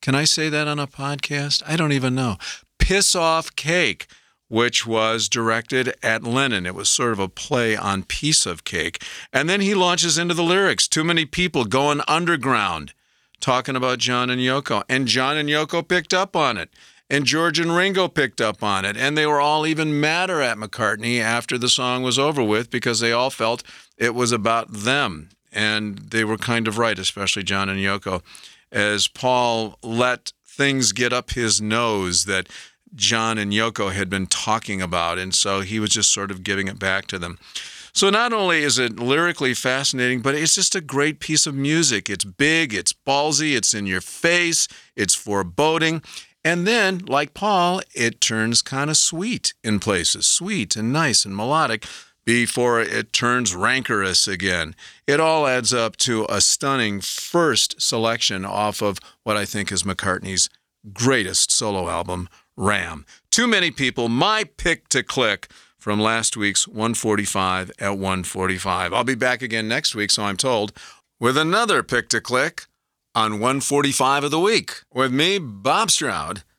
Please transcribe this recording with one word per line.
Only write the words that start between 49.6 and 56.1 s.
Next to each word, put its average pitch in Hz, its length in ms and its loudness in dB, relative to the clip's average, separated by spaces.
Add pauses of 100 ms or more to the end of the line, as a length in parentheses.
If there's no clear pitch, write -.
in 107 160 0
places, 95 480 0
sweet 170 480 -2
and 113 180 -2
nice 143 320 2
and 98 120 -10
melodic, 120 500 0 (380)
before 120 560 2
it 107 320 -2
turns 120 420 0
rancorous 101 720 0
again. 90 480 -2 (320)
It 143 140 4
all 160 260 4
adds 127 260 0
up 113 260 0
to 110 300 0